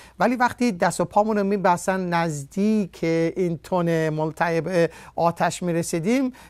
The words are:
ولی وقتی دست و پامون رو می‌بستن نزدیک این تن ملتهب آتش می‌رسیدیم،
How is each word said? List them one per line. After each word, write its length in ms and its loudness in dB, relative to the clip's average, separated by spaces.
ولی 180 2
وقتی 360 0
دست 280 0
و 40 0
پامون 340 2
رو 60 2
می‌بستن 560 0
نزدیک 1000 -2
این 560 0
تن 500 0
ملتهب 840 0
آتش 460 -2
می‌رسیدیم، 720 -2